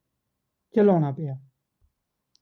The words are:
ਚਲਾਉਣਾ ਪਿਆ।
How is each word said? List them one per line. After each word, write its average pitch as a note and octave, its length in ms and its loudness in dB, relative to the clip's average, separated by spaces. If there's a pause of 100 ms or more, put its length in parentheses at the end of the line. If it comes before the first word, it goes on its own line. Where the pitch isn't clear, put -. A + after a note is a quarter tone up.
(760)
ਚਲਾਉਣਾ F#3 360 2
ਪਿਆ। C3+ 300 -10 (1000)